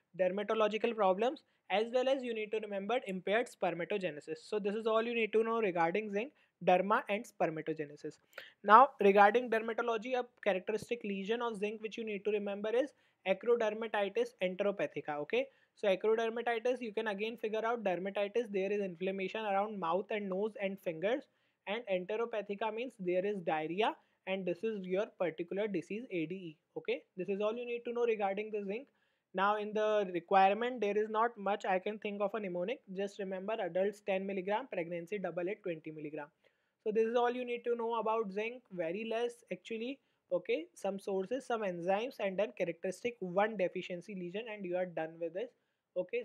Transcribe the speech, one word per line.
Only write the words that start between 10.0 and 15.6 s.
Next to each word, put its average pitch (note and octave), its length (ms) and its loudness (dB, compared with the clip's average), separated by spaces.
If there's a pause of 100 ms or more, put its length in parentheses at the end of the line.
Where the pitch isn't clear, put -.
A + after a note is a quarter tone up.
a A#3+ 60 -2 (180)
characteristic G#3 600 -2
lesion G3+ 380 -4
of A3+ 160 -4
zinc G#3+ 240 -6
which G#3+ 160 -10
you A3+ 80 -6
need G3+ 200 -8
to G#3+ 60 0
remember G3+ 380 -2
is B3 220 2 (360)
acrodermatitis A3 1000 2 (140)
enteropathica, F3+ 800 -2
okay? A#3 260 -2 (280)